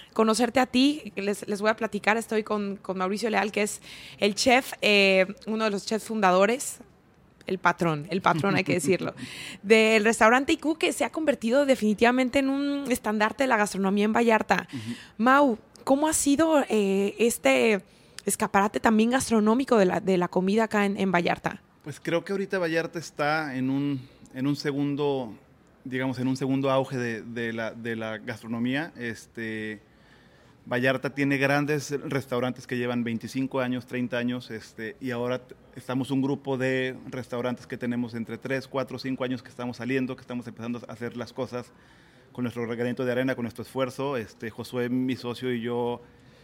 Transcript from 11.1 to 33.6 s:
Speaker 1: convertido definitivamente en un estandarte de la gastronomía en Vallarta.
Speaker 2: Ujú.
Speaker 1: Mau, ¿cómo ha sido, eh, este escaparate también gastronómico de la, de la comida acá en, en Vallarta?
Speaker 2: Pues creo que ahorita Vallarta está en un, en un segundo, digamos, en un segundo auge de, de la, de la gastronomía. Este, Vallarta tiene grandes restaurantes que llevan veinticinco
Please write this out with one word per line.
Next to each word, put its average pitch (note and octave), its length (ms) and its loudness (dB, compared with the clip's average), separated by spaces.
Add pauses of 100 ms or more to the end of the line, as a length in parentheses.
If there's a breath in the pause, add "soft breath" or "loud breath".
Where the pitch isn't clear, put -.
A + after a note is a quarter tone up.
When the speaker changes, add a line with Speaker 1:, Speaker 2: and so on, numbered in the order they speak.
Speaker 1:
convertido C#4 560 2
definitivamente B3 720 4
en C4+ 100 2
un C#4+ 420 -2
estandarte A3 520 0
de C4 40 2
la A#3+ 100 4
gastronomía G3+ 480 2
en A3 80 2
Vallarta. A3 600 2
Speaker 2:
Ujú. C3 220 -8 (240 loud breath)
Speaker 1:
Mau, B3+ 400 6 (240)
¿cómo C#4+ 240 2
ha D#4+ 60 0
sido, C#4+ 540 4
eh, G3 520 2
este A#3 640 2 (420 soft breath)
escaparate G3+ 540 0
también A3+ 320 4
gastronómico A#3 640 4
de G3 80 8
la, F3 140 2
de F#3 180 2
la F3 120 2
comida G3 340 2
acá G#3 240 2
en, G3+ 100 -4
en G3 140 0
Vallarta? F3 500 -2 (220)
Speaker 2:
Pues C#3+ 160 -12
creo E3+ 260 -2
que G3 60 -6
ahorita G3 260 -2
Vallarta E3 400 -2
está D3+ 580 -2
en C3 140 0
un, C3+ 380 -2 (260 soft breath)
en C3 140 -4
un C#3+ 80 2
segundo, C#3+ 800 -2 (500)
digamos, B2+ 360 -4
en C3 80 0
un C3 100 -2
segundo C3+ 320 0
auge C3+ 280 0
de, A#2 260 -4
de A#2 300 -6
la, A2+ 180 -6
de A2+ 240 -6
la A2 240 -6
gastronomía. A#2+ 800 -4
Este, A2 840 -10 (840 soft breath)
Vallarta B2+ 500 0
tiene C#3 220 2
grandes C#3+ 520 0 (140)
restaurantes B2 640 -4
que B2 100 -4
llevan A#2+ 260 -2
veinticinco B2+ 580 -4